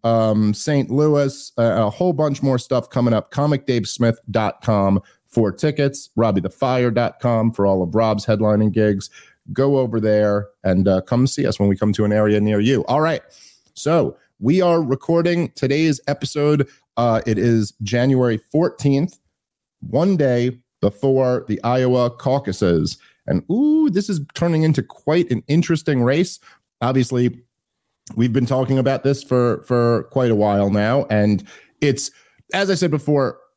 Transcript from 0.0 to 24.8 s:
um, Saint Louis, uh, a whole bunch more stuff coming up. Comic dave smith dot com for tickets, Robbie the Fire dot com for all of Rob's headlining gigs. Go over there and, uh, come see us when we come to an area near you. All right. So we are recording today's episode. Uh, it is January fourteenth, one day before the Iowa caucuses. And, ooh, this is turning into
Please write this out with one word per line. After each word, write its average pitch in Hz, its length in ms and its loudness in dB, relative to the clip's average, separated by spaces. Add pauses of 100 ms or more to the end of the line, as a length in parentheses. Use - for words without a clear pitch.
um, 110 480 2
Saint 139 380 -2
Louis, 143 680 0
uh, 113 280 2
a 120 40 -2
whole 180 220 -2
bunch 143 300 -2
more 131 160 0
stuff 123 320 -4
coming 120 240 0
up. 104 160 -4
Comic 147 360 -2
dave 120 220 -2
smith 117 300 0 (120)
dot 107 320 -2
com 98 380 2 (280)
for 107 220 0
tickets, 143 640 -4
Robbie 107 280 0
the - 80 -6
Fire 127 400 0
dot 117 300 -2
com 117 320 0
for 101 140 0
all 95 160 2
of 85 120 -4
Rob's 110 320 0
headlining 107 460 2
gigs. 107 360 0 (440)
Go 139 260 0
over 117 200 -2
there 104 480 2 (160)
and, 95 240 2
uh, 92 140 2
come 123 260 0
see 135 220 -2
us - 100 -4
when 101 100 2
we 95 80 2
come 107 180 0
to 107 100 0
an 104 80 0
area 107 280 2
near 104 200 0
you. 117 240 0
All 139 160 -2
right. 160 220 -2 (520)
So 151 420 -2 (220)
we 143 220 2
are 170 200 2
recording 165 760 0
today's 143 500 0
episode. 147 600 -2 (280)
Uh, 117 300 0
it 110 120 0
is 113 340 0 (100)
January 123 540 0
fourteenth, 147 840 -2 (640)
one 170 360 0
day 123 440 0 (200)
before 131 680 0
the 107 160 -4
Iowa 123 440 2
caucuses. 98 880 -2 (280)
And, - 240 -2
ooh, 302 400 2
this 196 180 -2
is 175 120 -4 (140)
turning 170 280 0
into 151 180 2